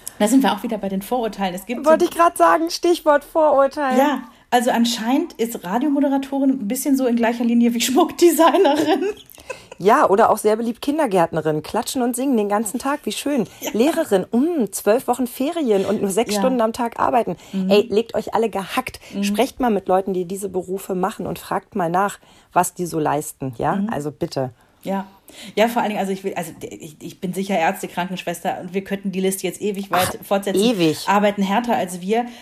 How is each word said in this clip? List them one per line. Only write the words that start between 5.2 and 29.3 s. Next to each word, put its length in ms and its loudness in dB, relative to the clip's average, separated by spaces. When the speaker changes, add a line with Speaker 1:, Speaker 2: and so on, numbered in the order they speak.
Speaker 1:
ist 300 -6
Radiomoderatorin 840 0
ein 180 -2
bisschen 300 0
so 80 0
in 100 2
gleicher 280 0
Linie 320 4
wie 60 -2
Schmuckdesignerin. 1200 4
Speaker 2:
Ja, 300 4
oder 220 6
auch 80 2
sehr 160 2
beliebt 260 -6
Kindergärtnerin. 800 0
Klatschen 400 -4
und 140 0
singen 200 0
den 140 0
ganzen 300 -2
Tag, 240 -4
wie 80 -4
schön. 340 -2
Speaker 1:
Ja. 120 -8
Speaker 2:
Lehrerin, 580 2
mm, 400 0
zwölf 360 0
Wochen 200 -2
Ferien 580 0
und 160 -2
nur 80 0
sechs 240 0
Speaker 1:
Ja. 60 0
Speaker 2:
Stunden 220 2
am 120 0
Tag 260 -6
arbeiten. 360 0
Speaker 1:
Mhm. 160 -2
Speaker 2:
Ey, 180 6
legt 280 -2
euch 180 -6
alle 160 0
gehackt. 500 -6
Speaker 1:
Mhm. 100 -4
Speaker 2:
Sprecht 360 -2
mal 100 2
mit 180 0
Leuten, 280 2
die 100 -2
diese 240 -8
Berufe 460 -6
machen 320 -4
und 100 -8
fragt 380 -8
mal 160 -2
nach, 260 0
was 200 2
die 140 -6
so 100 -6
leisten, 600 -4
ja? 160 0
Speaker 1:
Mhm. 160 -2
Speaker 2:
Also 200 -6
bitte. 380 -6
Speaker 1:
Ja. 240 -6
Ja, 120 4
vor 160 -2
allen 60 -2
Dingen, 100 -4
also 140 -4
ich 100 -8
will, 120 -6
also 260 -8
ich, 400 -16
ich 200 -14
bin 120 -6
sicher 260 -2
Ärzte, 280 -2
Krankenschwester 720 -6
und 120 -12
wir 100 -4
könnten 280 -6
die 80 -4
Liste 260 -2